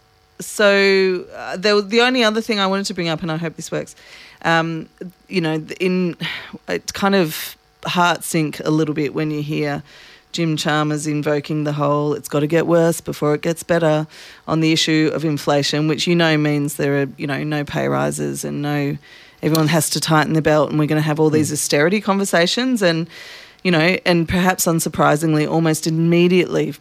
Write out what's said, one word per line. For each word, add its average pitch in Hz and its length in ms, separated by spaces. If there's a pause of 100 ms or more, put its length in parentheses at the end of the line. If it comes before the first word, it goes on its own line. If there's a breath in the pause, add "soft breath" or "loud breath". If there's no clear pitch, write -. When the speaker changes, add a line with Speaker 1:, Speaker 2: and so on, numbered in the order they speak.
(400)
Speaker 1:
so, 196 840 (100)
uh, 120 220
there, 208 220
the 208 220
only 254 220
other 214 180
thing 214 180
I 196 60
wanted 196 220
to 196 80
bring 175 120
up, 160 140
and 165 100
I 156 60
hope 160 180
this - 160
works, - 240 (460 loud breath)
um, 165 480 (400)
you 190 100
know, 160 200
th-, - 200
in, 185 380 (500 loud breath)
it 180 280
kind 196 180
of 170 420 (300)
heart 175 380
sink 151 380
a 156 100
little 156 240
bit 151 180
when 156 160
you 151 140
hear 147 400 (480 loud breath)
Jim 160 260
Chalmers 151 480
invoking 147 600
the 147 80
whole 147 420
"it's - 120
gotta 151 200
get 156 180
worse 165 340
before 147 360
it 147 80
gets 170 180
better" 156 460 (400 loud breath)
on 160 140
the 160 120
issue 156 400
of 139 100
inflation, 147 640
which, 151 200
you 175 80
know, 165 200
means 147 420
there 139 260
are, 135 40 (100)
you - 100
know, 143 160
no 151 200
pay 143 240
rises 143 560
and 147 200
no, 147 340 (460 loud breath)
everyone 156 240
has 156 240
to 160 80
tighten 156 340
the 156 80
belt 151 300
and 151 80
we're 151 80
gonna 151 140
have 151 180
all 156 100
these 151 220
Speaker 2:
Mm. - 20
Speaker 1:
austerity 165 480
conversations. 196 800
And, 165 260 (560 loud breath)
you 185 80
know, 170 340
and 170 240
perhaps 180 380
unsurprisingly, 151 840
almost 160 360
immediately 170 920